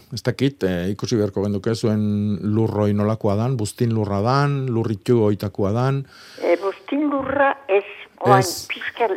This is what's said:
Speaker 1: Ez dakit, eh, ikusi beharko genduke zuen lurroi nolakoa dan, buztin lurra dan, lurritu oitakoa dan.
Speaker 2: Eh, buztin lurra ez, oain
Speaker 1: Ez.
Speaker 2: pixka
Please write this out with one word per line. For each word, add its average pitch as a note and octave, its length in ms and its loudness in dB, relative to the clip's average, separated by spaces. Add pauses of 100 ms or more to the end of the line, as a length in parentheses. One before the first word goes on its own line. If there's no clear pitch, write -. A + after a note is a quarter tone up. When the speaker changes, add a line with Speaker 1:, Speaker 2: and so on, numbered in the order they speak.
(120)
Speaker 1:
Ez B2 100 -8
dakit, - 420 -2
eh, F2+ 260 0
ikusi G2+ 260 -4
beharko G#2 260 0
genduke G#2 320 -2
zuen G#2+ 680 0
lurroi G#2 520 2
nolakoa G#2 420 0
dan, B2 200 0
buztin A2+ 380 -2
lurra G2+ 280 0
dan, C#3 440 2
lurritu A2+ 580 2
oitakoa G#2 480 0
dan. C3 340 0 (360)
Speaker 2:
Eh, E3+ 180 4
buztin C#4 500 -2
lurra C4+ 460 0 (100)
ez, G3 180 2 (360)
oain F#3+ 200 6
Speaker 1:
Ez. F#3 280 -4
Speaker 2:
pixka - 480 -4